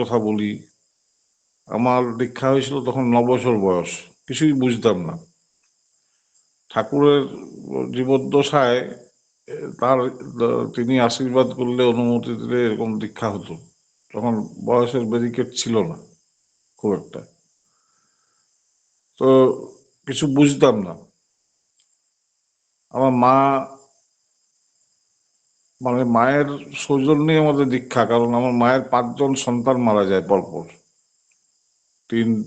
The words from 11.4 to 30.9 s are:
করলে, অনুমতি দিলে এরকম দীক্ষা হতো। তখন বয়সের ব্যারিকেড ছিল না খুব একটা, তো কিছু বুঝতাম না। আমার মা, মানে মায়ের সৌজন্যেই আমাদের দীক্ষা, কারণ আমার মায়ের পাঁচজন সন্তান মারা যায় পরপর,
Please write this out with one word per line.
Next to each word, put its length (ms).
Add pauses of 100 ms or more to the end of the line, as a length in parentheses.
করলে, 300
অনুমতি 520
দিলে 300
এরকম 240 (100)
দীক্ষা 300
হতো। 240 (600)
তখন 200 (320)
বয়সের 400
ব্যারিকেড 500
ছিল 280
না 140 (800)
খুব 160
একটা, 280 (2000)
তো 80 (800)
কিছু 180 (120)
বুঝতাম 380 (120)
না। 60 (2000)
আমার 200 (100)
মা, 120 (2500)
মানে 200 (140)
মায়ের 340 (340)
সৌজন্যেই 600
আমাদের 260
দীক্ষা, 360
কারণ 240 (100)
আমার 220
মায়ের 300
পাঁচজন 440
সন্তান 420 (100)
মারা 180
যায় 240
পরপর, 360 (1400)